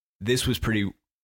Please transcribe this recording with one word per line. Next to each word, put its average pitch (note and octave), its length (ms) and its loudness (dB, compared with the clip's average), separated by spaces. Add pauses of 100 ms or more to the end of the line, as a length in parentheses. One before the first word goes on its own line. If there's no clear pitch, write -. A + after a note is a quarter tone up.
(200)
this B2 260 0
was B2 120 0
pretty, G#2 320 0 (340)